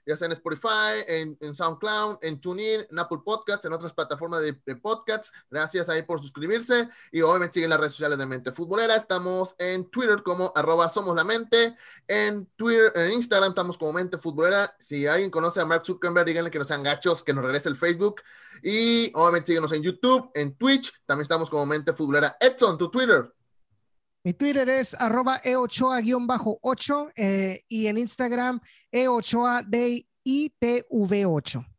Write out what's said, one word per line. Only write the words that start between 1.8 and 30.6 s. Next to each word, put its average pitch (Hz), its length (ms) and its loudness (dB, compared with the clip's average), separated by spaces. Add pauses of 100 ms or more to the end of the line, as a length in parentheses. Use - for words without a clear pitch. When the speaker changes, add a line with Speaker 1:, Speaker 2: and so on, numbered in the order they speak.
Speaker 1:
en 156 180 -6
TuneIn, 214 500 -4
en 156 100 -8
Apple 165 260 -4
Podcasts, 208 400 -4
en 160 80 -4
otras 165 180 -8
plataformas 160 500 -4
de, 147 240 -4
de 135 120 -8
podcasts. 214 560 -6 (160)
Gracias 156 400 -4
ahí 160 140 0
por 160 180 -6
suscribirse. 233 680 -2 (240)
Y 165 100 0
obviamente 175 340 2
siguen 165 160 0
las 151 100 4
redes 151 100 0
sociales 147 260 -2
de 135 80 -4
Mente 127 280 -6
Futbolera. 214 420 0
Estamos 185 640 -2
en 180 300 -4
Twitter 214 340 0
como 180 320 -2
arroba 165 320 4
Somos 190 260 -2
la 170 120 2
Mente. 233 500 2 (320)
En 208 380 0 (100)
Twitter, 226 400 4
en 170 160 2
Instagram 214 400 2
estamos 180 260 -4
como 156 140 -4
Mente 175 260 -4
Futbolera. 175 600 2
Si 143 280 -4
alguien 185 220 2
conoce 170 300 0
a 160 60 2
Mark 165 200 0
Zuckerberg, 175 400 0
díganle 165 260 -2
que 156 80 -4
no 143 60 -2
sean 143 180 -4
gachos, 151 380 0
que 143 120 0
nos 135 100 0
regrese 143 240 0
el 143 80 -2
Facebook. 175 460 0 (400)
Y 226 540 2
obviamente 170 320 4
síguenos 160 260 0
en 156 100 -2
YouTube, 247 520 2
en 143 220 -2
Twitch. 269 360 2 (120)
También 147 180 -2
estamos 160 260 -2
como 147 160 0
Mente 151 280 -2
Futbolera. 147 460 0
Edson, 240 380 4
tu 175 140 -2
Twitter. 220 420 2 (920)
Speaker 2:
Mi 180 100 -2
Twitter 277 360 0
es 262 240 0
arroba 247 500 0
E 254 140 0
Ochoa 254 420 0
guion 240 260 0
bajo 226 360 -2
ocho, 285 560 -2
eh, 196 500 -2
y 220 200 -2
en 214 100 0
Instagram, 247 640 -2 (280)
E 254 200 2
Ochoa 240 580 0
D 240 400 -2 (160)
I 285 340 0
T 240 320 0